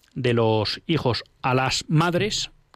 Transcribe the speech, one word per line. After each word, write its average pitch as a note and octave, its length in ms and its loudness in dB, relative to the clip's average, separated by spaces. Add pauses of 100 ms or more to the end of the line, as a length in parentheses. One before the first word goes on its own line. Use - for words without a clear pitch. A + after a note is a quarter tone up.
(140)
de B2 200 0
los A2 520 2
hijos C#3 380 -2 (180)
a B2+ 140 0
las C3 320 -2
madres F3 640 0 (240)